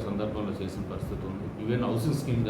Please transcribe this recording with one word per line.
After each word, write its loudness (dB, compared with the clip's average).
సందర్భాల్లో 0
చేసిన -4
పరిస్థితి -4
ఉంది. -4
ఈవెన్ 4
హౌసింగ్ 2
స్కీమ్ 2